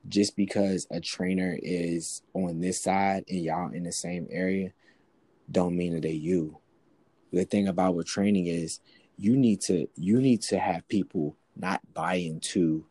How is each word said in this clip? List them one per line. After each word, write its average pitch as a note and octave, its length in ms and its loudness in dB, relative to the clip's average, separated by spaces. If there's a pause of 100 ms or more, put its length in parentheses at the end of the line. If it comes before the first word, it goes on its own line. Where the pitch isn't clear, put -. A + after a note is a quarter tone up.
just G2+ 280 2
because G2 540 0
a E2+ 100 -6
trainer F#2 640 -2
is E2+ 600 -4 (120)
on F2 260 -2
this F#2 200 -2
side G2 480 0
and F2+ 140 -2
y'all E2 300 -4
in F2+ 100 -6
the F2 100 -6
same - 380 -6
area, F#2 420 -2 (760)
don't F2 260 2
mean F2 180 0
that D#2+ 80 -2
they D#2+ 100 -2
you. D#2+ 460 -2 (760)
The F2+ 120 2
thing G2+ 240 2
about F#2 280 2
with E2 100 -2
training G2+ 400 2
is E2 340 -4 (380)
you G#2+ 180 4
need A#2 260 4
to, F2 340 2
you G#2 240 2
need B2+ 220 4
to G2 160 0
have F2 300 -2
people F2 480 -2 (200)
not F#2 240 -4 (140)
buy E2 220 -2
into D#2+ 760 0